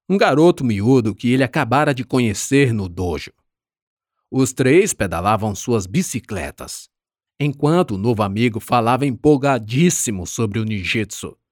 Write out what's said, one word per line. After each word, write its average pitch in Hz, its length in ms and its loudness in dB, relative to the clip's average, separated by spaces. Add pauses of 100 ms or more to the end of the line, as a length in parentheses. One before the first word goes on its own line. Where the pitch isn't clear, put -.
um 185 100 0
garoto 170 460 4
miúdo 110 500 2
que 120 200 -4
ele 131 100 2
acabara 139 500 0
de 123 120 -10
conhecer 127 680 0
no 101 140 -4
dojo. 87 460 -6 (1000)
Os 131 220 0
três 151 400 2
pedalavam 101 600 -2
suas 107 320 -4
bicicletas, - 1040 -8 (480)
enquanto 147 580 0
o - 20 -4
novo 107 260 0
amigo 107 380 -2
falava 123 440 0
empolgadíssimo 131 1200 0
sobre 110 320 -4
o 110 60 -2
ninjitsu, 107 720 -6 (140)